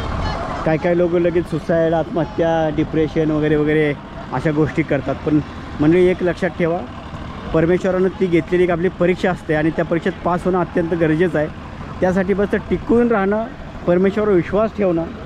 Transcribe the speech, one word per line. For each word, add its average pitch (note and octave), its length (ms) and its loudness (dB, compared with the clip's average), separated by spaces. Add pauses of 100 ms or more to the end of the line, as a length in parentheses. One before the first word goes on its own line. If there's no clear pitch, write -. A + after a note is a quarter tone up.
(640)
काय D#3+ 120 2
काय F3 200 0
लोक F3 180 2
लगेच F3 360 2
सुसाईड, E3 420 0
आत्महत्या, E3 840 0
डिप्रेशन D#3 540 0
वगैरे D3+ 260 2
वगैरे D3+ 360 2 (400)
अशा C3 180 0
गोष्टी D3+ 320 0
करतात. C#3 320 -2 (120)
पण D3+ 140 4 (400)
मंडळी, E3+ 260 6
एक F#3 160 2
लक्षात F3 280 0
ठेवा, E3+ 280 -2 (760)
परमेश्वरानं F#3 540 2
ती F#3 180 0
घेतलेली E3+ 380 2
एक F3 60 0
आपली E3+ 180 0
परीक्षा F3+ 420 2
असते E3 240 -2
आणि D3+ 160 2
त्या E3 140 -2
परीक्षेत E3+ 280 -2 (120)
पास E3+ 200 0
होणं F3+ 160 2
अत्यंत E3+ 340 -2
गरजेचं D#3+ 440 2
आहे. D3+ 100 0 (520)
त्यासाठी F#3 340 2
बस G3 200 0 (160)
टिकून A#3 380 2
राहणं, G#3+ 360 2 (420)
परमेश्वरावर G3 500 2
विश्वास G3 400 0
ठेवणं, F3 280 0 (220)